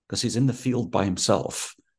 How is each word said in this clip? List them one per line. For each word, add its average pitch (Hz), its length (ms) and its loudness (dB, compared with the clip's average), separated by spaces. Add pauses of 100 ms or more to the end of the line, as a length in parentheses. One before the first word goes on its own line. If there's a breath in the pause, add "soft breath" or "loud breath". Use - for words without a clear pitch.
'cause - 140 -4
he's 113 160 -2
in 127 80 4
the 127 80 2
field 123 380 -2
by 98 120 2
himself - 720 0 (240)